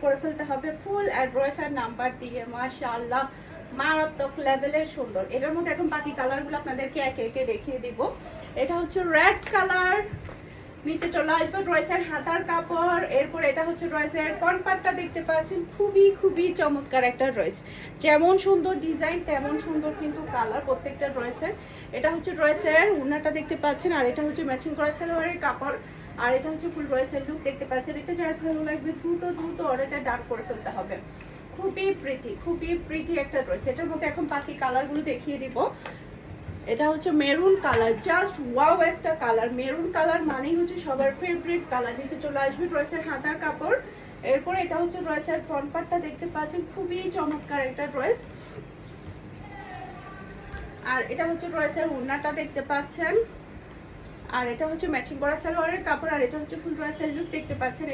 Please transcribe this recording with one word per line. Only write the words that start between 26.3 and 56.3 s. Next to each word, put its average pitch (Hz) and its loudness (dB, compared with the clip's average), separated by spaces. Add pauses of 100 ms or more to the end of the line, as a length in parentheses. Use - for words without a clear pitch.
এটা 269 0
হচ্ছে 320 -4
ফুল 302 -4
ড্রেসের 262 0
লুক 311 -4
দেখতে 277 -4
পাচ্ছেন। 269 -2
এটা 349 -4
যার 320 0 (100)
ভালো 320 0 (100)
লাগবে 302 -4
দ্রুত, 339 0 (160)
দ্রুত 330 -6 (120)
অর্ডারটা 269 0
ডান 240 0 (100)
করে 226 -4
ফেলতে - -6
হবে। 208 -6 (600)
খুবই 381 -2 (140)
প্রিটি, 254 -4 (120)
খুবই 339 -2 (160)
প্রিটি 320 -2 (100)
একটা 269 -2
ড্রেস। 185 -2
এটার 320 -2
মধ্যে 311 -2
এখন 320 -2
বাকি 285 -4
কালারগুলো 269 2 (100)
দেখিয়ে 277 -4
দিব। 240 -6 (1120)
এটা 247 4
হচ্ছে 311 0 (120)
মেরুন 320 8 (120)
কালার, 226 6 (140)
just 370 4 (160)
ওয়াও 302 8 (160)
একটা - -2 (120)
কালার। 233 4 (100)
মেরুন 269 0
কালার 330 4 (100)
মানেই 277 0
হচ্ছে 349 0
সবার 277 2
ফেভারিট 349 0 (100)
কালার। 240 0
নিচে 277 -6
চলে 277 -2
আসবে 285 -2
ড্রেসের 311 0
হাতার 311 -2
কাপড়। 392 0 (540)
এরপর 285 2 (100)
এটা 349 -2
হচ্ছে 349 -2
ড্রেসের 311 -2
ফ্রন্ট 285 -2
পার্টটা 339 -2 (100)
দেখতে 302 -8 (100)
পাচ্ছেন, 302 -4 (120)
খুবই 349 -4 (160)
চমৎকার 294 -2 (100)
একটা 277 -6 (100)
ড্রেস। 311 2 (2750)
আর 254 0 (120)
এটা 285 0
হচ্ছে 339 -4
ড্রেসের 311 0
ওড়নাটা 277 -2 (100)
দেখতে 285 -4
পাচ্ছেন। 311 0 (1200)
আর 247 0
এটা 311 -2
হচ্ছে 330 -4
ম্যাচিং 269 -4
করা 294 2
সালোয়ারের 330 0
কাপড়, 311 0
আর 285 2
এটা 302 -2